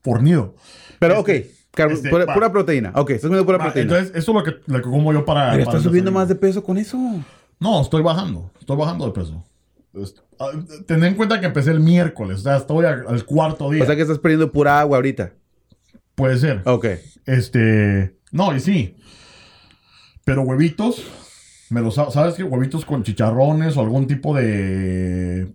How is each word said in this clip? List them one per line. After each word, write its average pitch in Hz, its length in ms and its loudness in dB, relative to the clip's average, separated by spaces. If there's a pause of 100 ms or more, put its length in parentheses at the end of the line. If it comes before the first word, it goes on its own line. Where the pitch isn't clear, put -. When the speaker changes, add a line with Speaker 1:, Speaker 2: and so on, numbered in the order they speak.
Speaker 1:
fornido. 113 520 2 (440)
Speaker 2:
Pero, 175 200 4
Speaker 1:
Este, 180 220 0
Speaker 2:
ok, - 60 -10 (280)
car-, 156 180 2
Speaker 1:
este, 143 180 -4
Speaker 2:
pura, 170 160 4
Speaker 1:
va. 147 80 -2
Speaker 2:
pura 208 180 2
proteína. 143 420 0
Ok, 135 160 0
estás 131 180 -2
comiendo 190 180 2
pura 185 120 4
Speaker 1:
Va, 160 80 -2
Speaker 2:
proteína. 139 280 0
Speaker 1:
entonces, 185 220 0
eso 165 160 -2
es 220 40 4
lo 202 80 0
que, - 220 -6
lo 135 120 -2
que 120 120 -4
como 151 220 2
yo 147 120 2
para, 147 280 0
Speaker 2:
Pero - 0 -
Speaker 1:
para 139 100 4
Speaker 2:
estás 120 140 -2
Speaker 1:
el 151 60 0
Speaker 2:
subiendo 180 280 2
Speaker 1:
desayuno. 190 100 0
Speaker 2:
más 185 80 0
de 190 60 2
peso 190 280 0
con 185 160 -4
eso. 214 200 -6 (640)
Speaker 1:
No, 185 200 0
estoy 156 220 0
bajando. 104 480 -4 (100)
Estoy 139 160 -6
bajando 156 300 -4
de 107 60 -6
peso. 82 320 -10 (500)
Est-, 98 240 -14 (200)
ah, 139 120 -8 (360)
ten 160 160 2
en 185 120 2
cuenta 214 260 -2
que 180 60 -4
empecé 147 240 0
el 156 100 2
miércoles. 156 580 2
O 98 40 -12
sea, 139 140 0
estoy 151 280 0
a-, 131 240 0
al 117 160 -2
cuarto 156 460 -2
día. 151 120 2
Speaker 2:
O 123 40 2
sea, 147 100 2
que 156 60 0
estás 147 160 -2
perdiendo 156 340 2
pura 143 280 4
agua 143 180 2
ahorita. 127 340 -4 (840)
Speaker 1:
Puede 131 220 0
ser. 123 300 0
Speaker 2:
Ok. 123 200 2 (380)
Speaker 1:
Este, 110 920 2 (140)
no, 170 220 0
y 131 60 -2
sí. 143 360 -2 (1300)
Pero 135 180 0
huevitos, 165 600 0 (680)
me 117 100 -2
los 110 180 -2
ha-, 147 120 0
¿sabes 160 240 0
qué? 185 100 -8
Huevitos 135 400 -4
con 135 180 -4
chicharrones 135 760 0
o 139 40 0
algún 123 260 0
tipo 143 300 -2
de 92 1200 -2